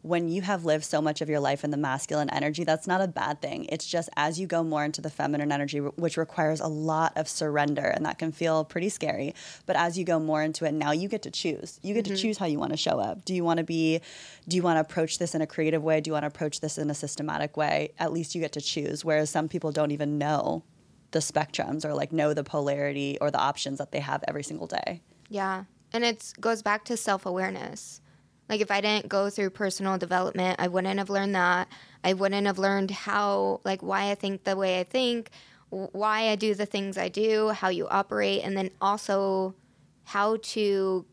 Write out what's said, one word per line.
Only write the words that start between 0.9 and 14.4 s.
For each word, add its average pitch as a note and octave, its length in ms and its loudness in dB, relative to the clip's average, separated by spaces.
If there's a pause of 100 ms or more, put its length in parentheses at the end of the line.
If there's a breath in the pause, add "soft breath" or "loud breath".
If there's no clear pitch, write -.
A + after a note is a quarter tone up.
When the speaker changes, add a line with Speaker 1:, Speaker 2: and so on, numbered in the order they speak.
Speaker 1:
much D3+ 220 0
of D3+ 80 -2
your D3 100 2
life C#3 240 0
in D3 60 -2
the C#3+ 80 -2
masculine D3 540 0
energy, D3+ 320 0
that's D#3+ 240 0
not F#3 140 2
a F#3+ 60 4
bad D3+ 320 -2
thing. - 260 -6
It's - 200 -4
just E3+ 320 -2
as D#3 220 0
you F#3 80 -4
go E3 160 2
more D3+ 200 0
into D3+ 160 -2
the D3+ 120 -6
feminine D3 400 0
energy, C#3+ 260 0
wh-, C#3+ 220 -2
which E3 180 0
requires D#3+ 420 2
a D#3+ 60 0
lot D#3 500 2
of D#3 140 0
surrender, D3 560 0
and - 220 2
that - 100 -4
can D#3+ 140 -2
feel D#3+ 340 2
pretty F3+ 240 -2
scary. D3 460 -2 (320 loud breath)
But F#3+ 80 2
as E3+ 200 2
you F#3 100 -2
go E3+ 140 2
more D#3 220 2
into D#3 240 -2
it, D3 80 2
now D3 160 0
you E3+ 180 0
get G#3 140 -4
to - 80 -10
choose. - 540 -6
You G3 100 -4
get A3 120 2
Speaker 2:
Mm-hmm. G3 100 -2
Speaker 1:
to G3 40 -2
choose G#3+ 200 0
how F#3 80 0
you D3 100 0
wanna - 180 -2
show - 240 0
up. G#2 240 -4
Do F#3 120 -2
you F3 80 2
wanna E3 200 2
be, D#3+ 380 2 (460 loud breath)